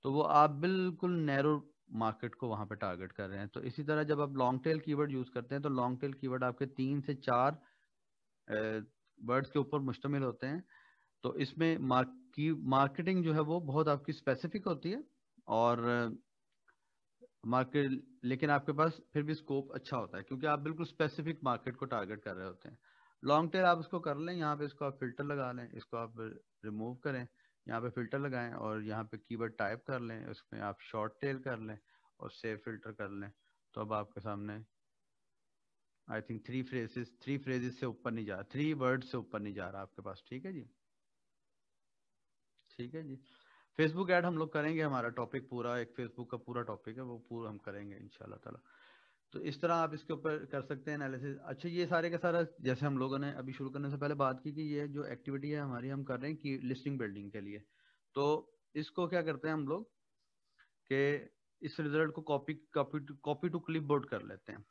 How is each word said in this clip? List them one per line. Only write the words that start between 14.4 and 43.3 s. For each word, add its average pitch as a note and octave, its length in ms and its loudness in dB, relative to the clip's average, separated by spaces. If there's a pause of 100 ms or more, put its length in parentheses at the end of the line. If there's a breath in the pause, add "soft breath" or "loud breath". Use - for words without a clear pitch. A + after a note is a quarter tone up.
होती D#3+ 240 0
है C4+ 140 -4 (440)
और A#2 340 6 (1600)
market, C3 560 2 (220)
लेकिन C3 260 2
आपके C#3+ 220 4
पास D#3 280 2 (120)
फिर D3+ 100 2
भी D3+ 120 0
scope C#3 400 -2
अच्छा C3 220 -4
होता G2 220 -4
है, G2 60 -8
क्योंकि C3+ 220 -4
आप D3 120 4
बिल्कुल D#3+ 280 -4
specific D3+ 580 0
market A#2+ 320 0
को C3 100 -6
target G#2+ 360 -4
कर G2 120 -6
रहे F#2 120 -8
होते F#2 220 -12
हैं। B2 100 -18 (440 soft breath)
Long D3+ 300 6
tail F#3 120 4
आप F3 140 8
उसको E3 220 -4
कर D3+ 180 -2
लें, E3+ 160 -4
यहाँ D3+ 220 0
पे D3 80 -4
इसको C#3+ 200 -6
आप C#3 160 -2
filter B2+ 240 -4
लगा C#3 280 -2
लें, B2 200 -10
इसको - 240 -10
आप A#2 180 -6 (500)
remove A2 300 -4 (100)
करें, B2+ 220 -2 (400 soft breath)
यहाँ A2+ 140 -2
पे A#2+ 100 -2
filter B2 280 -2
लगाएं B2+ 340 -2
और G#2+ 320 -4
यहाँ G#2+ 200 -2
पे A2 140 -12
keyword A2+ 400 -4
type A2 280 0
कर C3 140 -2
लें, A2+ 260 -8
उसमें - 360 -10
आप G2+ 200 -4
short G#2+ 380 -4
tail C#3 200 0
कर C3 200 -4
लें A2 180 -8 (420 soft breath)
और G2 120 -10
save G#2+ 320 -6
filter A2+ 280 -8
कर G#2 200 -8
लें। G2+ 180 -10 (440)
तो A2 60 -4
अब G#2+ 140 -2
आपके G#2 260 -4
सामने G#2 420 -6 (1500)
I A2 120 -2
think A2 260 -6
three B2+ 160 -2
phrases, B2 500 -6 (100)
three C#3 160 -2
phrases B2+ 420 -2
से C3+ 60 -2
ऊपर A#2+ 240 -4
नहीं A2+ 160 -4
जा G2 80 -4
रहा, F#2+ 80 -6 (100)
three D3 220 0
वर्ड B2+ 300 2
से - 140 -6
ऊपर G#2+ 220 -4
नहीं G#2 140 -6
जा F#2+ 140 -4
रहा G2 140 -8
आपके G2 200 -14
पास, F#2+ 260 -10
ठीक C3 160 -10
है F#3+ 80 -8
जी, C#3+ 120 -8 (2000)
ठीक B2 240 -10
है D#3+ 80 -8
जी। C3+ 140 -10 (600 soft breath)